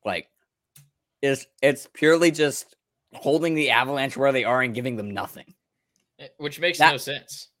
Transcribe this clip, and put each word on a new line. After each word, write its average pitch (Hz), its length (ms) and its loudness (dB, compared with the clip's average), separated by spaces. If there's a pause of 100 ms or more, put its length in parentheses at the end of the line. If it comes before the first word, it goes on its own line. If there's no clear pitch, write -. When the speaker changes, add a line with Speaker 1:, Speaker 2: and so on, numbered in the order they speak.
Speaker 1:
Like, 90 240 -6 (920)
it's, 139 240 0 (160)
it's 139 300 2
purely 165 380 4
just 151 460 -4 (380)
holding 160 400 0
the 147 160 0
Avalanche 131 460 0
where 135 160 2
they 127 120 0
are 123 160 2
and 123 140 -2
giving 123 220 -6
them 104 160 -8
nothing. 98 420 -10 (640)
Speaker 2:
Eh, 143 100 -18 (100)
which 147 220 -10
makes 175 180 -2
Speaker 1:
That 156 140 6
Speaker 2:
no 135 60 -4
sense. - 500 -12 (120)